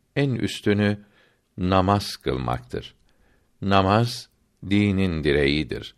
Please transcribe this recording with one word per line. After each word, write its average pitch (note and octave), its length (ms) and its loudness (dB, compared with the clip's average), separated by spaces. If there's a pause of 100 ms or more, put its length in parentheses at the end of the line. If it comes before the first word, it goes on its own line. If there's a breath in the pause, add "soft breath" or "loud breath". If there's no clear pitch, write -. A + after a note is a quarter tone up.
(160)
en C#3+ 140 0
üstünü G#2 680 0 (600 soft breath)
namaz F#2+ 580 2
kılmaktır. B1 800 -6 (640)
Namaz, G2 680 2 (400)
dinin F#2+ 540 0
direğidir. C#2+ 760 0